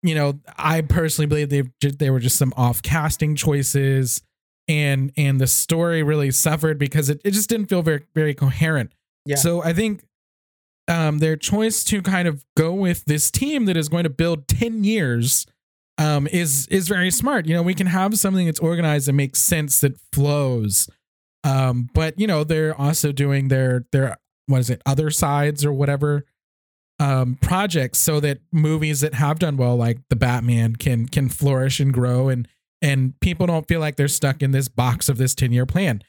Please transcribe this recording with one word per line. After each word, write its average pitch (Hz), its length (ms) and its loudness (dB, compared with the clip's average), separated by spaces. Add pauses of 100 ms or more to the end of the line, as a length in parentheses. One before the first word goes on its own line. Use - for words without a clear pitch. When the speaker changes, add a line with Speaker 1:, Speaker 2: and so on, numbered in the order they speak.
Speaker 1:
You 170 100 0
know, 143 260 0 (180)
I 160 240 0
personally 156 440 0
believe 147 240 0
they 143 140 0 (180)
ju-, 143 100 0
they 139 200 0
were 131 80 2
just 123 180 0
some 131 180 0
off 123 280 0
casting 151 520 0
choices, 135 840 0 (460)
and, 139 500 0
and 139 240 2
the 131 60 2
story 165 560 0
really 147 260 0
suffered 151 480 0
because 143 320 0
it, 147 160 -2
it 202 60 0
just 202 180 -2
didn't 220 200 -2
feel 180 120 2
very, 156 220 0 (100)
very 151 220 0
coherent. 139 560 0 (340)
Speaker 2:
Yeah. 143 120 -2
Speaker 1:
So 170 260 0
I 165 100 -2
think, 214 300 -2 (840)
um, 156 300 0
their 160 160 2
choice 214 500 -2
to 208 160 0
kind 180 280 0
of 143 160 -8 (100)
go 160 180 2
with 185 320 -2
this 151 240 0
team 277 360 0
that 185 100 2
is 151 140 -2
going 170 160 0
to 160 40 0
build 160 380 -2
ten 226 380 0
years, 139 600 0 (520)
um, 151 300 0
is, 156 400 -2
is 190 200 0
very 185 240 0
smart. 240 340 -2
You 160 100 0
know, 170 80 0
we 185 100 0
can 185 140 0
have 190 300 0
something 190 280 0
that's 160 140 -2
organized 160 500 0
and 139 80 2
makes 139 240 0
sense, 151 400 0
that 139 160 0 (160)
flows. 135 760 0 (540)
Um, 127 500 0
but, 160 260 0
you 208 80 2
know, 156 180 0
they're 156 340 -2
also 147 320 0
doing 139 380 0
their, 127 420 2
their, 135 240 0 (300)
what 131 140 2
is 120 100 -2
it, 123 160 -2
other 139 240 0
sides 143 560 0
or 147 80 0
whatever, 143 500 0 (760)
um, 131 420 0
projects, 170 580 -2
so 151 220 0
that 143 180 -2 (140)
movies 151 480 0
that 147 140 -2
have 151 240 0
done 156 180 0
well, 123 180 2
like 117 240 0 (100)
the - 60 2
Batman, 117 600 2
can, 117 300 0
can 139 220 0
flourish 135 520 0
and 135 120 2
grow, 123 360 2
and, 123 180 -2 (340)
and 135 380 0
people 180 260 0
don't 165 220 -2
feel 170 140 0
like 151 160 -4
they're 143 100 2
stuck 139 340 0
in 135 100 0
this 135 180 0
box 123 400 0
of 127 80 0
this 127 180 0
ten-year 123 300 2
plan. 139 440 0